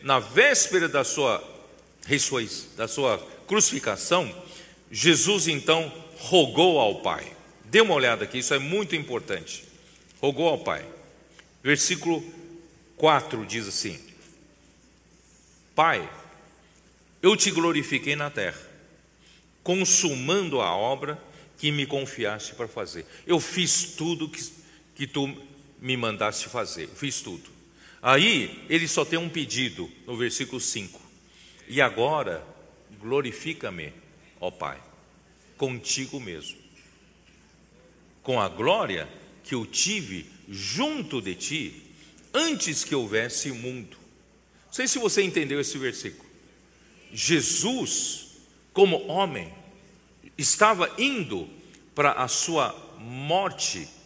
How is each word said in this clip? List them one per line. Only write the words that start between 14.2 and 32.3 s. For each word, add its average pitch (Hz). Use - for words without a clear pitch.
"Pai, 143
eu 196
te 202
glorifiquei 147
na 147
terra, 95
consumando 165
a 90
obra 139
que 147
me 143
confiaste 123
para 117
fazer." 90
Eu 165
fiz -
tudo 160
que, -
que 139
tu 139
me 127
mandaste 107
fazer, 98
eu -
fiz 139
tudo. -
Aí 135
ele 165
só 151
tem 165
um 170
pedido 117
no 120
versículo 123
cinco: -
"E 135
agora 117